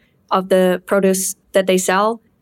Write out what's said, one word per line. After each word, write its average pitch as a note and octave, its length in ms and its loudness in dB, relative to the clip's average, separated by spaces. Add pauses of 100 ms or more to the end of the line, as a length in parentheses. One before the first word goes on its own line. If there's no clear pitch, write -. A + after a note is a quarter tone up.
(300)
of F#3+ 180 -2
the F#3 380 2
produce F#3+ 500 -2 (160)
that F#3+ 140 0
they F#3 120 2
sell, G3+ 420 -2 (220)